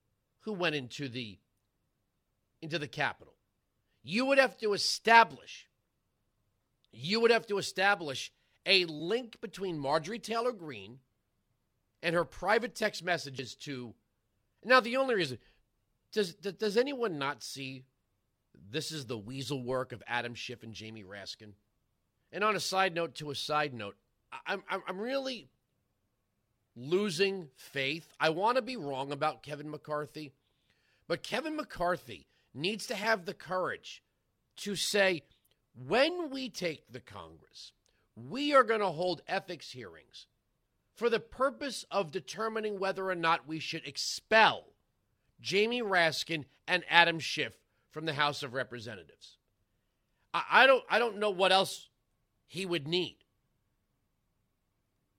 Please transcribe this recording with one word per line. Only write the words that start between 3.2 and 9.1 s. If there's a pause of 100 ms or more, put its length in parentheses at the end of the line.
You
would
have
to
establish, (1200)
you
would
have
to
establish (360)
a
link